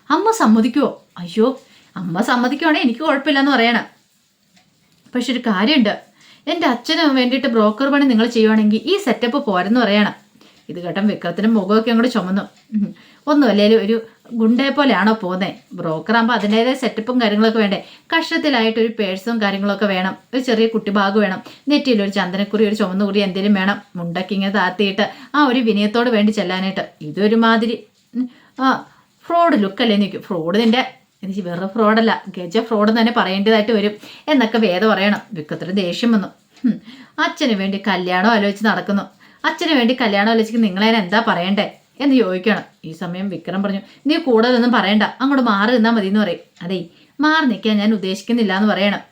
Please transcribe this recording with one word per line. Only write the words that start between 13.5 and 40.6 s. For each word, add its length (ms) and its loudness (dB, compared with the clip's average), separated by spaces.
ഒരു 140 0
ഗുണ്ടയെ 380 2
പോലെയാണോ 420 2
പോകുന്നത്? 420 -4
ബ്രോക്കർ 440 -4
ആകുമ്പോൾ 180 2
അതിൻ്റേതായ 400 2
സെറ്റപ്പും 460 -4
കാര്യങ്ങളൊക്കെ 380 2
വേണ്ടേ? 200 0
കഷത്തിലായിട്ട് 720 0
ഒരു 80 2
പേഴ്സും 520 -4
കാര്യങ്ങളൊക്കെ 460 -2
വേണം, 300 -2
ഒരു 100 -2
ചെറിയ 260 2
കുട്ടി 240 -4
ബാഗ് 280 0
വേണം, 220 0
നെറ്റിയിൽ 340 2
ഒരു 80 -2
ചന്ദനക്കുറി, 560 -2
ഒരു 80 0
ചുമന്ന 300 -2
കുറി 140 -2
എന്തെങ്കിലും 360 0
വേണം, 260 0
മുണ്ടൊക്കെ 380 -6
ഇങ്ങനെ 180 -2
താത്തിയിട്ട് 520 0
ആ 120 4
ഒരു 140 2
വിനയത്തോട് 500 0
വേണ്ടി 220 2
ചെല്ലാനായിട്ട്. 520 -4
ഇതൊരുമാതിരി, 760 2
ഉം, 120 -4
ആ, 100 0
ഫ്രോഡ് 320 2
ലുക്ക് 260 -2
അല്ലേ 120 2
എന്ന് 120 2
ചോദിക്കും. 160 -10
"ഫ്രോഡ് 360 -4
നിൻ്റെ, 240 2
എനിക്ക് 180 -8
വേറെ 260 -6
ഫ്രോഡല്ല, 600 2
ഗജ 320 -6
ഫ്രോഡ് 300 0
എന്ന് 100 2
തന്നെ 160 2
പറയേണ്ടതായിട്ട് 560 0
വരും" 220 0
എന്നൊക്കെ 300 2
വേദ 260 2
പറയണം. 360 2
വിക്രത്തിന് 440 -10
ദേഷ്യം 360 0
വന്നു. 160 0
"ഹും, 180 -2
അച്ഛന് 360 -2
വേണ്ടി 240 -4
കല്യാണം 520 0
ആലോചിച്ച് 340 0
നടക്കുന്നു, 400 -2
അച്ഛന് 300 -2
വേണ്ടി 200 2
കല്യാണം 360 0
ആലോചിച്ച് 320 0